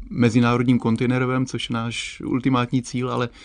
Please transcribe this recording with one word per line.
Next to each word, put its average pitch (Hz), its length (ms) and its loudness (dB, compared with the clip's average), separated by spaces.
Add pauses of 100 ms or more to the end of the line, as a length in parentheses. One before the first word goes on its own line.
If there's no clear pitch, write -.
(100)
mezinárodním 120 680 4
kontejnerovém, 127 680 0
což - 240 -6
je 123 40 -4
náš 113 500 -6
ultimátní 127 580 0
cíl, 123 280 -4
ale, 120 180 -2 (160)